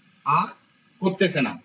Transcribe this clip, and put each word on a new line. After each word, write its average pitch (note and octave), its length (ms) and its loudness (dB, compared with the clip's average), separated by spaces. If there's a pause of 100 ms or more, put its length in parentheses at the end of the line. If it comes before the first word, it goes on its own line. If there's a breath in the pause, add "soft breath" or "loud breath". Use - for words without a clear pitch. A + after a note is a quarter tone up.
(260)
আর D#3+ 220 2 (520)
করতেছে F#3 420 0
না। A2+ 240 -4